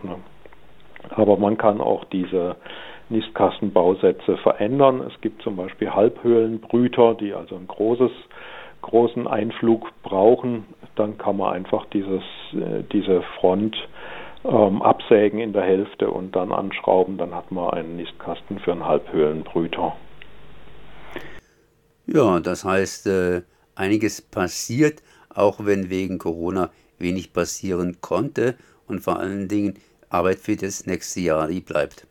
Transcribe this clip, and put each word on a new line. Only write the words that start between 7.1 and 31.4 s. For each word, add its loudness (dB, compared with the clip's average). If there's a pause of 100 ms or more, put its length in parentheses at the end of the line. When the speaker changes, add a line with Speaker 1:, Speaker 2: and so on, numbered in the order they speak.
Speaker 1:
die -6
also -10
ein -14
großes, 2 (680)
großen 2
Einflug 0 (120)
brauchen. 4 (300)
Dann -2
kann -2
man 0
einfach -4
dieses, -2 (320)
äh, -4
diese 2 (180)
Front, 2 (640)
ähm, 6
absägen 4
in -4
der 0
Hälfte 0
und -6
dann -2
anschrauben. 2
Dann -6
hat -10
man -2
einen -6
Nistkasten -10
für -2
einen -6
Halbhöhlenbrüter. -2 (2000)
Speaker 2:
Ja, 4
das -4
heißt, 0
äh, 2 (340)
einiges 0
passiert, -2 (260)
auch 0
wenn 2
wegen -2
Corona -2 (280)
wenig -4
passieren -2
konnte -2 (340)
und -6
vor -2
allen -6
Dingen 0 (340)
Arbeit 2
für -4
das -8
nächste -6
Jahr, 0